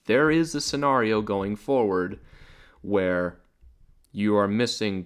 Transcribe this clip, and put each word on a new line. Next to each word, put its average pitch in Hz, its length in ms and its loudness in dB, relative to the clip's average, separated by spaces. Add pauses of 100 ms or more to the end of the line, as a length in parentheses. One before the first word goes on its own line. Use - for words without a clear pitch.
There 147 260 2
is 160 240 0
a 147 60 -4
scenario 127 600 0
going 101 340 -2
forward 98 640 0 (640)
where 90 560 0 (760)
you 104 240 0
are 101 120 4
missing 104 580 -2